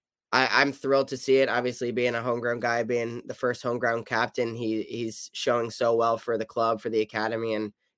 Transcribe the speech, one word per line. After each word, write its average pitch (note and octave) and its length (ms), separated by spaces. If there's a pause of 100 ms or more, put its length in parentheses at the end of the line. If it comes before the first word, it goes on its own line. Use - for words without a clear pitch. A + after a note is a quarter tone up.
(320)
I, B2+ 180
I'm C3+ 220
thrilled C3+ 360
to C3+ 80
see C3 200
it. C3+ 120
Obviously, A#2+ 440
being A#2+ 220
a A#2 80
homegrown A#2+ 380
guy, A#2 220
being A#2 440
the A#2+ 80
first A#2+ 280
homegrown A#2+ 420
captain, A#2 500
he, A2 280
he's A#2 500
showing A#2+ 380
so A#2 240
well A#2 240
for A#2 180
the A2 80
club, A2+ 360
for A#2 100
the A2 100
academy, A2+ 540
and G#2+ 180 (260)